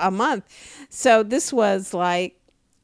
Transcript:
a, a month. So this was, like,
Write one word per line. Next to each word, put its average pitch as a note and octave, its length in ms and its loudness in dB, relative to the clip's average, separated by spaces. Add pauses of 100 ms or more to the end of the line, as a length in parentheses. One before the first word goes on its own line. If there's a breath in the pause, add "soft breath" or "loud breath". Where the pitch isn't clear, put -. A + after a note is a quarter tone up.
a, F#3+ 60 2
a - 20 -2
month. A3 320 -2 (480 loud breath)
So A3+ 320 4
this A#3+ 280 -4
was, G3+ 400 0
like, F3+ 480 -2 (440)